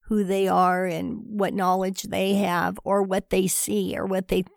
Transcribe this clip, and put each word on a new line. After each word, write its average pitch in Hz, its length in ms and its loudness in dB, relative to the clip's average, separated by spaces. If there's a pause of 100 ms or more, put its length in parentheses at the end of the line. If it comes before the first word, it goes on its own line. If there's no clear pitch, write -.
who 208 200 0
they 196 200 0
are 180 400 2
and 170 380 -4
what 202 300 -2
knowledge 185 500 0
they 190 300 0
have 180 500 0
or 196 180 2
what 196 280 -2
they 190 180 2
see 196 500 -2
or 190 80 -4
what 190 220 -2
they 185 160 2 (140)